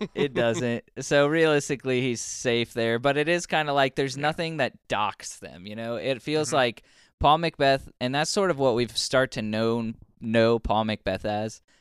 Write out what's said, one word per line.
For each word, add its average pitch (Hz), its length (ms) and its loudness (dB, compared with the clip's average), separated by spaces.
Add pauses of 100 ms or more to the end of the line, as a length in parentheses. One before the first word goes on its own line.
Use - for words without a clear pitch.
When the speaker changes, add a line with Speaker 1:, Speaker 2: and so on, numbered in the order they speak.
Speaker 1:
<laughs> - 80 -20
Speaker 2:
it 143 180 -2
doesn't. 120 520 0 (160)
So 143 260 4
realistically, 147 760 2
he's 123 180 -2
safe 120 540 -2
there. 117 240 0
But 139 180 2
it 151 140 0
is 175 160 0
kinda 151 280 -2
like 135 220 2
there's 135 220 -2
Speaker 3:
Yeah. 143 60 -4
Speaker 2:
nothing 160 340 -2
that 127 160 0 (140)
docks 101 500 -4
them, 87 300 -16
you 107 80 -12
know? 117 220 -6
It 120 260 -4
feels 151 240 -2
Speaker 3:
Mm-hmm. 156 80 -2
Speaker 2:
like 123 280 2 (360)
Paul 147 180 6
McBeth, 165 500 0 (120)
and 127 160 -2
that's 151 160 0
sort 196 180 0
of 151 80 0
what 135 160 2
we've 117 240 -2
start 131 360 0
to 117 100 -6
know, 113 500 -2 (260)
know 117 380 4
Paul 110 280 0
McBeth 101 380 -4
as. 107 380 -4 (200)